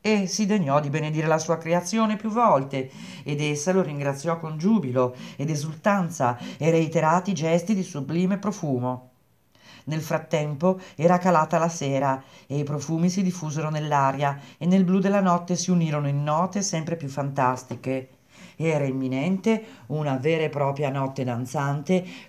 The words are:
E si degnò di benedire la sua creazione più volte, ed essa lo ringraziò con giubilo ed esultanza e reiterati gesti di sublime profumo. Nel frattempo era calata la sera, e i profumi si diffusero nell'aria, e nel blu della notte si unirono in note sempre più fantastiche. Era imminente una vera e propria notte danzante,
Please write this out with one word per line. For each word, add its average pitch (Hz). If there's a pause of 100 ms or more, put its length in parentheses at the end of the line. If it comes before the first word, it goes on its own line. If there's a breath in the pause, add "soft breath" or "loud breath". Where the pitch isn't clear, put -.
E 208
si 208
degnò 160
di 143
benedire 151
la 160
sua 160
creazione 214
più 214
volte, 139 (320 loud breath)
ed 147
essa 147
lo 185
ringraziò 143
con 160
giubilo 147 (220 loud breath)
ed 147
esultanza 156 (180 loud breath)
e 156
reiterati 165
gesti 170
di 190
sublime 170
profumo. 127 (760 loud breath)
Nel 156
frattempo 156 (180 loud breath)
era 175
calata 165
la 165
sera, 135 (240 loud breath)
e 139
i 147
profumi 160
si 190
diffusero 156
nell'aria, 143 (180 loud breath)
e -
nel 185
blu 185
della 202
notte 175
si -
unirono 151
in 143
note 170
sempre 160
più 151
fantastiche. 131 (460 loud breath)
Era 151
imminente 139 (220 loud breath)
una 147
vera 156
e 151
propria 143
notte 135
danzante, 143 (240 loud breath)